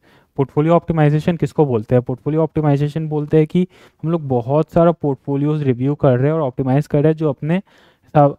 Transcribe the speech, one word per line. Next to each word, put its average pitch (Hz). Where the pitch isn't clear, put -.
Portfolio 151
optimization 156
किसको -
बोलते 123
हैं? 123
Portfolio 147
optimization 151
बोलते 151
हैं 156
कि 180
हम 156
लोग 160
बहुत 131
सारा 170
portfolios 143
review 131
कर 131
रहे 135
हैं 151
और 160
ऑप्टिमाइज 135
कर 147
रहे 156
हैं, 156
जो 156
अपने 151
हिसाब, -